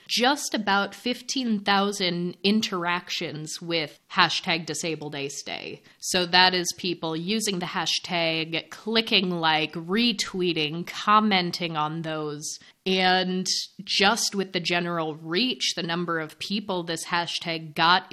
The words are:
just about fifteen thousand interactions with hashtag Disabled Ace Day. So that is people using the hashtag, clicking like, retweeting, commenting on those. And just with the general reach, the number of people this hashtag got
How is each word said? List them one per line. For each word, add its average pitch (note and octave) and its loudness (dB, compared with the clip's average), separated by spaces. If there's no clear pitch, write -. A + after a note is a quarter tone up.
just C#4 0
about G3+ 2
fifteen A#3+ -2
thousand G3 0
interactions F3 0
with E3 -2
hashtag E3+ 2
Disabled D3+ -6
Ace C#3 -8
Day. - -10
So F3+ 0
that F3+ 4
is F3 0
people E3 -4
using G3+ -2
the F3 -4
hashtag, D#3+ -2
clicking A3+ 0
like, D#3 2
retweeting, F3 0
commenting F#3 2
on D#3 -2
those. D#3 -6
And F#3 2
just G#3 4
with F#3+ -2
the F#3 0
general E3+ 0
reach, F3 0
the - -6
number E3+ -2
of D#3 -8
people G3 -4
this E3 -6
hashtag E3 -4
got F3 6